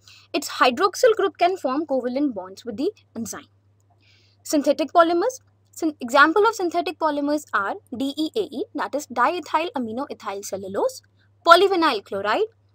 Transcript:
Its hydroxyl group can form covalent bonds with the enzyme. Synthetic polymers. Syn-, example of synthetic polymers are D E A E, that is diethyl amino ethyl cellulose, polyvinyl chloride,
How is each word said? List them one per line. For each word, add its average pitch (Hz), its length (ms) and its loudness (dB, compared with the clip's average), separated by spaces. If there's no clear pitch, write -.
Its - 160 -4
hydroxyl 381 680 2
group 381 220 -2
can 370 180 2
form 294 300 -4
covalent 262 480 -2
bonds 190 320 -14
with 233 100 -10
the 302 160 -4
enzyme. 208 320 -10
Synthetic 285 480 0
polymers. 349 480 4
Syn-, 320 300 -4
example 285 440 4
of 440 100 2
synthetic 349 440 -4
polymers 294 540 -2
are 208 220 -2
D 277 200 -4
E 311 180 -2
A 226 60 0
E, 240 240 -6
that - 180 -6
is 294 140 -4
diethyl 311 640 -2
amino 247 400 -6
ethyl 202 320 -10
cellulose, 196 580 -6
polyvinyl 339 580 4
chloride, 214 440 -2